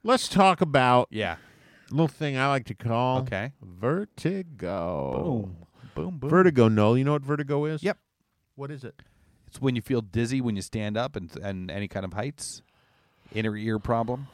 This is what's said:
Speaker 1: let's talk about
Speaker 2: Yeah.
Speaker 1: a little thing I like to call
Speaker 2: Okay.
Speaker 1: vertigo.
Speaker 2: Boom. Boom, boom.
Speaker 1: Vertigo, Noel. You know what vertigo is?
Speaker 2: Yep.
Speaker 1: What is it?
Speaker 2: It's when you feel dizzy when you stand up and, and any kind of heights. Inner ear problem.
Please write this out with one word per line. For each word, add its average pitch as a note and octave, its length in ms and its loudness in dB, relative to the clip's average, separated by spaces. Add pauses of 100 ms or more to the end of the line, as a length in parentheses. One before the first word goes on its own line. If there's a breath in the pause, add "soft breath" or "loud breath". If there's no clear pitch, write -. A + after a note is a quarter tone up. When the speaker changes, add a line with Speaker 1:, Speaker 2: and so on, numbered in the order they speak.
Speaker 1:
let's A#3+ 260 2
talk F#3+ 320 4
about B2+ 520 6
Speaker 2:
Yeah. F#2+ 240 -4 (520 soft breath)
Speaker 1:
a B2 60 -8
little D#3 140 2
thing C#3+ 280 -4
I C3+ 120 2
like C#3 180 0
to G#2+ 80 -10
call B2 460 0
Speaker 2:
Okay. B2 320 -6 (100)
Speaker 1:
vertigo. G2+ 1500 -4 (100)
Speaker 2:
Boom. G#2 340 -4 (380 loud breath)
Boom, E3+ 240 -6
boom. C3 120 -6
Speaker 1:
Vertigo, D#3 380 6
Noel. A2 300 4
You C3+ 60 2
know C#3+ 80 2
what D3 100 -2
vertigo C#3+ 420 -2
is? D#3 200 -6
Speaker 2:
Yep. G#3 120 -2 (600)
Speaker 1:
What C#3 160 -12
is C3 120 -14
it? - 160 -16 (460)
Speaker 2:
It's - 140 -18
when C3 160 2
you A#2 60 -2
feel A#2+ 200 0
dizzy A#2 380 -2
when A2+ 160 -2
you F#2+ 60 -4
stand G#2+ 360 -4
up B2+ 180 -4
and, F2 140 -10 (120)
and F#2 280 -6
any G2+ 180 -6
kind G2 160 -6
of F#2 80 -8
heights. A2+ 500 -8 (680)
Inner G#2+ 240 -2
ear A2 220 0
problem. A#2+ 560 -2